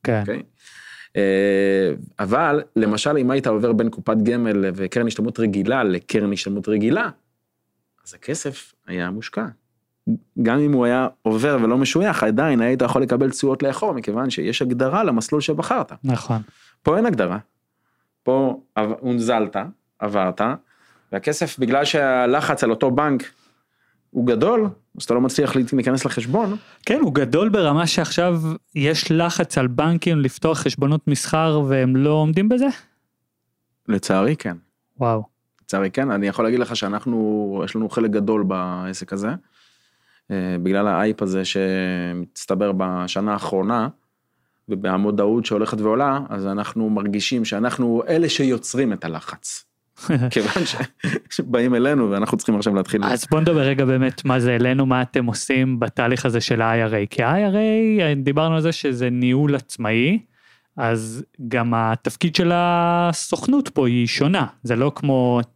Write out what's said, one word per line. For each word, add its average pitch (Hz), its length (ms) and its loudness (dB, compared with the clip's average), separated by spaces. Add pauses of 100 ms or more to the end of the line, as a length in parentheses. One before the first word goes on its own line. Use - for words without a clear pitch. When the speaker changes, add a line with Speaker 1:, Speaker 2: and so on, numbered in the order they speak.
Speaker 1:
כן. 110 160 0
Speaker 2:
אוקיי? 104 220 -6 (760)
אה, 98 760 2 (260)
אבל, 143 440 0 (120)
למשל, 110 420 2
אם 131 140 2
היית 135 160 0
עובר 113 260 2
בין 113 160 2
קופת 113 340 -2
גמל 110 420 0 (100)
וקרן 98 320 -2
השתלמות 113 320 -4
רגילה 110 440 0
לקרן 101 500 -2
השתלמות 98 360 -6
רגילה, 123 400 0 (960)
אז - 60 -20
הכסף - 600 -10 (140)
היה 90 220 -6
מושקע. 110 360 -8 (960)
גם 120 180 2
אם 147 140 2
הוא 123 120 2
היה 127 220 2 (140)
עובר 120 400 0
ולא 117 160 2
משוייך, 165 460 0
עדיין 123 380 2
היית 123 200 2
יכול 120 200 2
לקבל 127 280 2
תשואות 135 340 -2
לאחור, 156 300 -2
מכיוון 117 360 -4
שיש 92 320 -2
הגדרה 131 420 0
למסלול 143 380 0
שבחרת. - 500 -2 (120)
Speaker 1:
נכון. 120 380 -2 (420)
Speaker 2:
פה 160 140 4
אין 220 80 4
הגדרה. 104 320 0 (840)
פה 131 380 0 (140)
עב-, 107 240 -2
הונזלת, 117 560 0 (440)
עברת, 98 420 -2 (680)
והכסף, 143 480 -4
בגלל 131 260 2
שהלחץ 135 800 2
על 113 60 2
אותו 123 220 2
בנק 139 320 0 (840)
הוא 120 180 -2
גדול, 196 420 2 (280)
אז - 60 -12
אתה 117 100 -2
לא 123 80 2
מצליח 131 340 0
להיכנס 131 500 0
לחשבון. 160 500 -2 (300)
Speaker 1:
כן, 262 160 0
הוא 175 120 2
גדול 143 360 2
ברמה 165 380 2
שעכשיו 170 540 0 (340)
יש 151 360 0
לחץ 170 460 0
על 127 100 2
בנקים 160 520 2
לפתוח 143 400 0
חשבונות 143 480 0
מסחר 156 600 2
והם 131 280 2
לא 139 140 4
עומדים 156 400 2
בזה? 254 180 2 (1200)
Speaker 2:
לצערי, 101 480 2
כן. 87 220 -8 (420)
Speaker 1:
וואו. 113 240 0 (380)
Speaker 2:
לצערי, 98 300 -2
כן. 135 200 -2
אני 101 160 0
יכול 113 180 0
להגיד 123 140 2
לך 120 160 -2
שאנחנו, 104 880 -2
יש 98 100 -10
לנו 110 140 -4
חלק 113 220 0
גדול 104 320 0
בעסק 92 680 -6
הזה, 101 160 -6 (1000)
אה, 92 320 -4
בגלל 95 240 0
האייפ 104 340 0
הזה 95 240 -2
שמצטבר 92 1300 -4
בשנה 92 560 -4
האחרונה, 101 540 -2 (840)
ובמודעות 101 760 0
שהולכת 107 360 -2
ועולה, 135 380 0 (100)
אז 98 180 -6
אנחנו 104 420 -4
מרגישים 104 560 -2
שאנחנו 117 640 -2
אלה 165 220 2
שיוצרים 127 640 0
את 90 120 -8
הלחץ. - 600 -12 (300)
Speaker 1:
<laughs> 127 340 0
Speaker 2:
כיוון 113 340 0
ש-, - 100 -6 (540)
שבאים 123 460 0
אלינו 123 360 2
ואנחנו 104 260 0
צריכים 107 180 0
עכשיו 104 200 0
להתחיל. 98 280 0
Speaker 1:
אז 120 280 -2
בוא 156 80 2
נדבר 160 220 4
רגע 135 240 2
באמת 131 400 0
מה 131 140 2
זה 120 160 2
אלינו, 127 300 2
מה 127 160 2
אתם 123 240 -2
עושים 131 540 0
בתהליך 120 460 0
הזה 117 160 2
של 113 200 0
ה-I 113 280 2
R 110 40 0
A. 104 160 0
כי - 140 -2
ה-I 190 280 2
R - 20 0
A, 214 720 2
דיברנו 156 320 2
על 160 60 2
זה 165 100 2
שזה 127 380 -2
ניהול 127 460 2
עצמאי, 120 640 0 (580)
אז 113 460 -2 (240)
גם 117 260 0
התפקיד 113 600 -2
של 175 180 2
הסוכנות 175 1160 0
פה 131 180 0
היא 120 200 2
שונה. 151 380 2 (180)
זה 117 120 0
לא 135 200 2
כמו 127 460 2 (140)